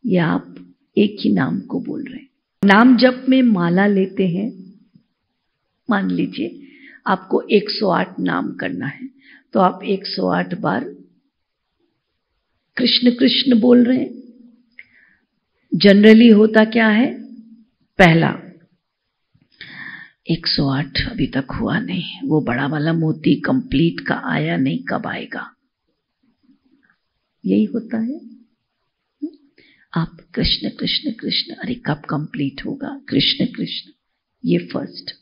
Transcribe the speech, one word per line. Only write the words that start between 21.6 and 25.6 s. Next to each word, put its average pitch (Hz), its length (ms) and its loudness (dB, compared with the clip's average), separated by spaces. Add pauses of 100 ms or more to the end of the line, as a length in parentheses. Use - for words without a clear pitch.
हुआ 113 200 -2
नहीं, 185 240 -6 (200)
वो 147 160 2
बड़ा 123 260 -4
वाला 156 260 -2
मोती 156 420 0
कंप्लीट 143 680 -2
का - 240 -6
आया 156 320 -4
नहीं, - 320 -2
कब - 180 -6
आएगा? - 500 -12 (1900)